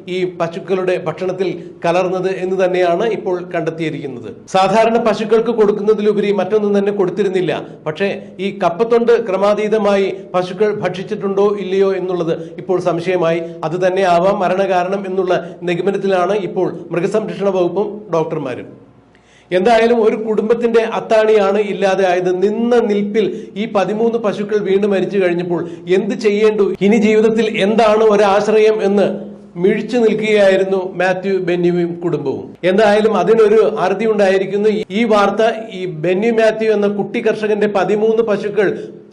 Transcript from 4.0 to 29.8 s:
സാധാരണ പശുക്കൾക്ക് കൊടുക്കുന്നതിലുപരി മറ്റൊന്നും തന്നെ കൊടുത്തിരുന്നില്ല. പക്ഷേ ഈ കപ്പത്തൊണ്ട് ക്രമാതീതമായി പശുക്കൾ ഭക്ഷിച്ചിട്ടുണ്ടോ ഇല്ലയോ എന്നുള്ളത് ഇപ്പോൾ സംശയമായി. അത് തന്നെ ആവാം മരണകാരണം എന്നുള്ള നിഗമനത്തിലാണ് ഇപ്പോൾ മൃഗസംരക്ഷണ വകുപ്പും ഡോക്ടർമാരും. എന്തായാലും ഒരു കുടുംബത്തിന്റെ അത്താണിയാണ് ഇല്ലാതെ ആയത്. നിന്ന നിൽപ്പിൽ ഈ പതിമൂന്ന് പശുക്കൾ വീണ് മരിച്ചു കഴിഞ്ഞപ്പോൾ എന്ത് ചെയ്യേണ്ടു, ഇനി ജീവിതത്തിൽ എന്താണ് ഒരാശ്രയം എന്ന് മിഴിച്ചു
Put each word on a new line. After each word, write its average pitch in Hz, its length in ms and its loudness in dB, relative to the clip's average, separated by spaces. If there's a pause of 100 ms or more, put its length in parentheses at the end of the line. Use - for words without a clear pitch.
സാധാരണ 220 500 2
പശുക്കൾക്ക് 220 520 0
കൊടുക്കുന്നതിലുപരി 208 840 2
മറ്റൊന്നും 202 460 0
തന്നെ 196 140 0
കൊടുത്തിരുന്നില്ല. 185 720 -2 (220)
പക്ഷേ 190 360 -4 (180)
ഈ 196 220 -6
കപ്പത്തൊണ്ട് 233 640 2
ക്രമാതീതമായി 202 880 0 (180)
പശുക്കൾ 185 400 0
ഭക്ഷിച്ചിട്ടുണ്ടോ 196 840 -2
ഇല്ലയോ 190 340 0
എന്നുള്ളത് 175 640 -4
ഇപ്പോൾ 180 220 -2
സംശയമായി. 170 640 0 (220)
അത് 180 220 -2
തന്നെ 185 160 2
ആവാം 185 360 2
മരണകാരണം 185 680 0
എന്നുള്ള 185 560 -2
നിഗമനത്തിലാണ് 180 640 0
ഇപ്പോൾ 185 480 -2 (140)
മൃഗസംരക്ഷണ 190 580 -2
വകുപ്പും 185 520 -2 (140)
ഡോക്ടർമാരും. 147 520 -4 (880)
എന്തായാലും 226 520 4
ഒരു 208 120 2
കുടുംബത്തിന്റെ 226 680 0
അത്താണിയാണ് 208 760 2
ഇല്ലാതെ 190 520 0
ആയത്. 180 320 0
നിന്ന 233 380 2
നിൽപ്പിൽ 208 760 -2
ഈ 208 160 -6
പതിമൂന്ന് 214 460 0
പശുക്കൾ 208 400 -2
വീണ് 196 280 0
മരിച്ചു 196 320 0
കഴിഞ്ഞപ്പോൾ 175 500 0 (260)
എന്ത് 220 200 0
ചെയ്യേണ്ടു, 208 640 2
ഇനി 202 160 4
ജീവിതത്തിൽ 214 640 2
എന്താണ് 214 460 4
ഒരാശ്രയം 208 800 4
എന്ന് 196 380 0 (360)
മിഴിച്ചു 220 400 0